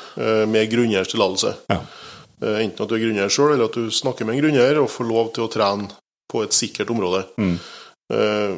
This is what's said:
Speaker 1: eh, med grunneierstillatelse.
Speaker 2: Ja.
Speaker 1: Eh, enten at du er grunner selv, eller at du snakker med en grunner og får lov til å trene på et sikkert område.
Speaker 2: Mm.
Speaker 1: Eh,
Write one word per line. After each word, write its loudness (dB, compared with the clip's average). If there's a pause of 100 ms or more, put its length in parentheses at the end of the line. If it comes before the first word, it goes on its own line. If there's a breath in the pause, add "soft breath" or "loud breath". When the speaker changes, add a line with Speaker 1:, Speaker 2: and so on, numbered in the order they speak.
(180 loud breath)
Speaker 1:
eh, 2
med 2
grunneierstillatelse. 2 (160)
Speaker 2:
Ja. 0 (600 loud breath)
Speaker 1:
Eh, 0
enten -4
at -6
du 0
er 0
grunner 0
selv, 4
eller 2
at -10
du -2
snakker -2
med -2
en 2
grunner 4
og 2
får -4
lov 2
til -2
å -6
trene 0 (400)
på -2
et 0
sikkert -2
område. 0 (120)
Speaker 2:
Mm. 2 (580 loud breath)
Speaker 1:
Eh, 0